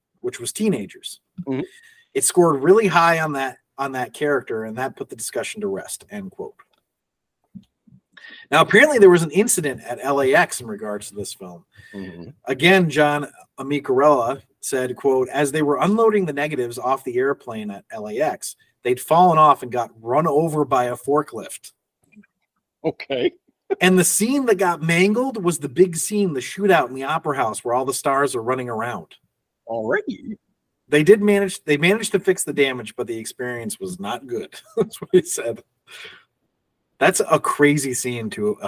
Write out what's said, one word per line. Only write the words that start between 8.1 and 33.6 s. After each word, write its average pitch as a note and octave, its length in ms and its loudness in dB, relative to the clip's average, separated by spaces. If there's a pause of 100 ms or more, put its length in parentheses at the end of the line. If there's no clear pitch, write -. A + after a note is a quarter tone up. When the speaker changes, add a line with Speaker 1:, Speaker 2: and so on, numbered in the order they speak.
Speaker 1:
Now, D#3+ 120 6
apparently C4 360 6
there G3 120 10
was F3 120 6
an D#3 80 -4
incident D#3 520 -2
at A#2+ 200 -10
L C#3 200 0
A C3+ 120 4
X E3 260 2
in A#2+ 60 -14
regards G#2 420 -10
to G2 60 -20
this G2+ 200 -10
film. F2+ 300 -18 (280)
Speaker 2:
Mm-hmm. F#2 380 -14 (160)
Speaker 1:
Again, E3 440 4
John D3 380 0 (300)
Amicarella C3+ 840 0 (180)
said, B2+ 360 -4
quote, C3 320 0
"As C#3 240 -2
they D#3 100 -2
were C#3+ 180 0
unloading G#3 460 2
the D3 60 -4
negatives B2+ 460 -4
off B2+ 260 -2
the A#2+ 120 -6
airplane A#2+ 540 -4
at G2 200 -14
L G#2 180 -12
A G#2+ 120 -6
X, - 360 -6 (260)
they'd B2 180 -2
fallen E3+ 380 4
off D3+ 240 6
and A#2 100 -10
got A#2 180 -4 (100)
run C3 260 0
over D3+ 380 0
by B2+ 220 2
a B2 100 -4
forklift." - 760 -4 (1120)
Speaker 2:
Okay. - 480 -4 (480)
Speaker 1:
And F#3 180 4
the F3 60 4
scene C4 420 0
that G#3+ 100 2
got F3 260 -2
mangled G#3 600 0
was E3+ 160 -2
the C#3+ 120 -8
big E3 260 2
scene, G3+ 380 -2
the B2+ 60 -6
shootout F3+ 480 2
in C3 60 -12
the C3+ 100 -8
Opera D3+ 320 -4
House A2 280 -4
where A#2+ 100 -2
all B2+ 120 0
the C3 80 -2
stars C3+ 420 0
are A2+ 60 -4
running B2 260 -4
around. A2 460 -8 (520)
Speaker 2:
Already? G3+ 720 -6 (500)
Speaker 1:
They D3+ 160 4
did G3+ 200 6
manage, G3+ 420 0
they D3 140 0
managed G3+ 340 0
to F#3 80 0
fix - 240 0
the D3+ 80 -6
damage, C3 420 -2
but B2 120 -6
the A#2 100 -8
experience A#2 640 -8